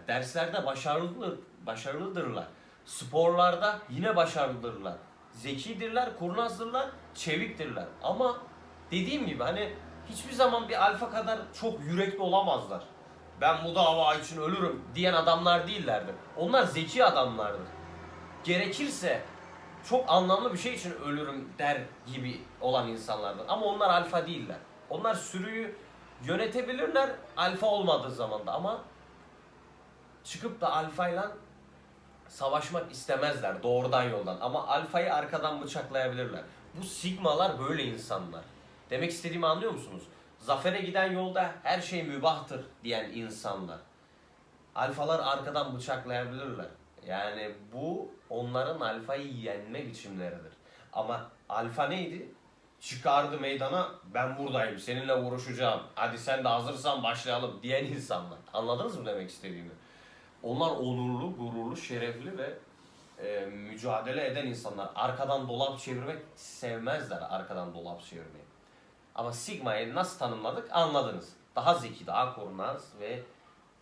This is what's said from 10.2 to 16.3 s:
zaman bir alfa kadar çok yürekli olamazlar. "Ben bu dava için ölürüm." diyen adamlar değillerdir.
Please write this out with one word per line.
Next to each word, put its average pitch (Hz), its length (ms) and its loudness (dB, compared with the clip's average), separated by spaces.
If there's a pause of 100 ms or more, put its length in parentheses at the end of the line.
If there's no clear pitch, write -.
zaman 233 360 6
bir 214 160 4
alfa 202 260 4
kadar 220 280 0 (220)
çok 226 200 -2
yürekli 185 380 0
olamazlar. 175 680 2 (560)
"Ben 160 240 4
bu 170 100 -2
dava 160 400 8
için 156 260 -4
ölürüm." 165 440 0 (100)
diyen 180 180 4
adamlar 170 540 6
değillerdir. 117 480 0 (220)